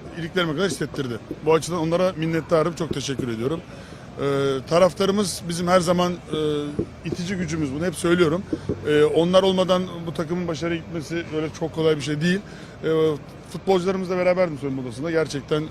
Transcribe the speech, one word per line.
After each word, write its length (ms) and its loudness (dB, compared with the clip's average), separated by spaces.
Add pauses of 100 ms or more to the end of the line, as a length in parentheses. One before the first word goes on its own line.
(200)
iliklerime 320 0
kadar 180 0
hissettirdi. 480 -4 (260)
Bu 100 6
açıdan 240 0
onlara 380 2
minnettarım, 580 2
çok 200 -4
teşekkür 340 -4
ediyorum. 320 -2 (600)
E, 20 -6 (460)
taraftarımız 800 4
bizim 200 -2
her 120 8
zaman, 320 4
e, 960 -4
itici 280 -4
gücümüz, 380 -2
bunu 120 -2
hep 80 -2
söylüyorum. 480 4 (460)
E, 160 6
onlar 380 4
olmadan 400 2 (240)
bu 80 -6
takımın 340 -4
başarıya 320 -2
gitmesi 440 -8 (100)
böyle 120 -2 (140)
çok 140 -4
kolay 220 4
bir 60 -4
şey 180 -2
değil. 200 2 (440)
E, 40 0 (640)
futbolcularımızla 640 0
beraberdim 420 2
soyunma 240 -4
odasında. 280 -6
Gerçekten 600 0